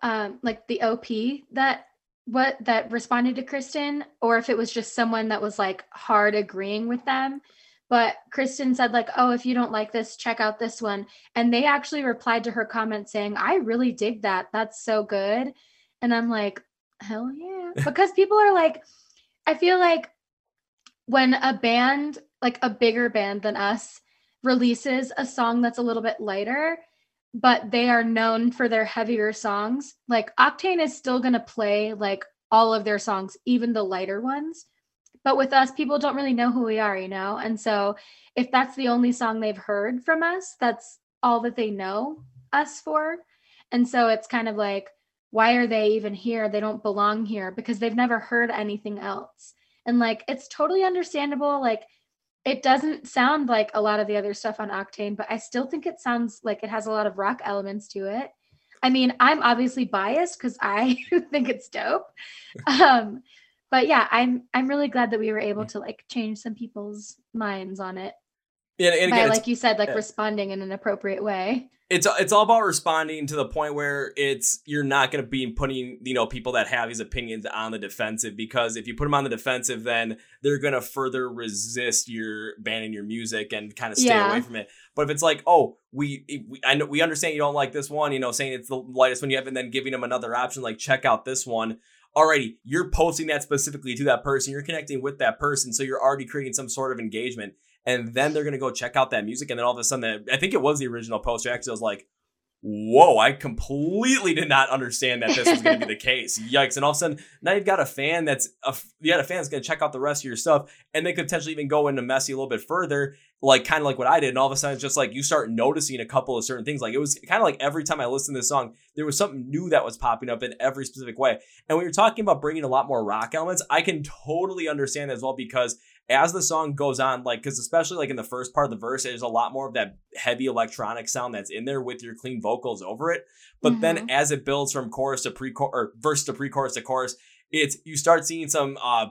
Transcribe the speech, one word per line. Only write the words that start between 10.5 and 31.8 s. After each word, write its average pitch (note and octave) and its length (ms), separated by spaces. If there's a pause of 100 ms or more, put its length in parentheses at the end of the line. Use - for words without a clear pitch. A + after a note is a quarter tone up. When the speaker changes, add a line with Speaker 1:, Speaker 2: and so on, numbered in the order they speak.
Speaker 1:
this A3+ 220
one." G3+ 260 (280)
And A#3+ 180
they A#3+ 120
actually C#4+ 380
replied A#3+ 420
to A#3+ 60
her A3+ 140
comment A3 440
saying, G#3 280
"I B3 180
really A#3+ 360
dig A3 320
that. F#3+ 300
That's A3 300
so G#3+ 200
good." G#3+ 500 (480)
And A#3+ 140
I'm A#3 140
like, G#3 340 (380)
"Hell A3 340
yeah." F4 400
Speaker 2:
<laughs> - 100
Speaker 1:
Because F#4+ 280
people G4 260
are G#4 140
like, E4 280 (640)
I D#4+ 100
feel F4+ 220
like E4+ 320 (960)
when B3+ 280
a C4 200
band, B3+ 680 (220)
like, B3 200
a B3+ 80
bigger A#3 400
band G3+ 320
than G#3 160
us, G3+ 420 (440)
releases B3+ 720
a C4+ 80
song A#3+ 360
that's A#3+ 160
a B3 60
little A3+ 180
bit A3 180
lighter, A#3+ 600 (540)
but A#3 380
they A#3+ 180
are A#3 140
known A3+ 480
for A#3+ 180
their A3 160
heavier G#3+ 480
songs, G#3+ 600 (120)
like, A3+ 300
Octane E4+ 440
is D4 140
still B3+ 240
gonna B3 200
play, G#3+ 540